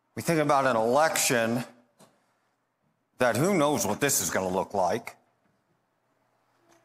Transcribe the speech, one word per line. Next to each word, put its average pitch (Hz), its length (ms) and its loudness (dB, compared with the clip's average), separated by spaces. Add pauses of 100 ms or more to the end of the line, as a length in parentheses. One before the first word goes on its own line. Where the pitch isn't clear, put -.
(140)
we 117 80 -8
think 165 160 0
about 143 280 2
an 123 100 2
election 120 880 0 (1500)
that 120 180 2
who 175 180 0
knows 147 300 0
what 101 160 -4
this 139 200 0
is 85 100 -6
gonna 95 180 -2
look 92 240 -2
like. 95 440 -4 (1700)